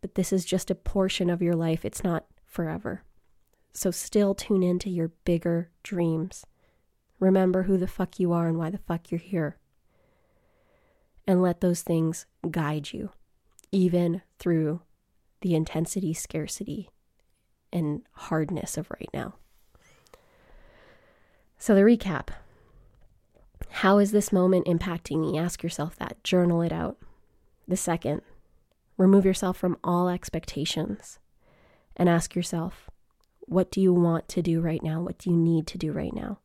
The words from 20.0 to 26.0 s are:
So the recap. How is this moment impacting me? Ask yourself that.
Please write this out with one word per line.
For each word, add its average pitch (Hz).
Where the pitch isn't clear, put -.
So -
the 196
recap. 202
How 196
is 202
this 208
moment 185
impacting 170
me? 156
Ask 170
yourself 165
that. -